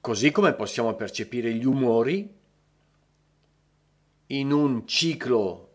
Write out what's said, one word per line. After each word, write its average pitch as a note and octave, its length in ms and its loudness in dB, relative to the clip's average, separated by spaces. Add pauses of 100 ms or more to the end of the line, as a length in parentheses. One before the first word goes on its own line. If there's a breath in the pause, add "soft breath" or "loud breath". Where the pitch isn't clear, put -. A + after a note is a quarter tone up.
Così A#2+ 320 0
come F#3 220 4
possiamo A2 400 -2
percepire A2+ 580 -6
gli A2+ 120 -4
umori C3 680 2 (1900)
in C#3 240 -2
un C#3+ 360 2
ciclo A#2 880 0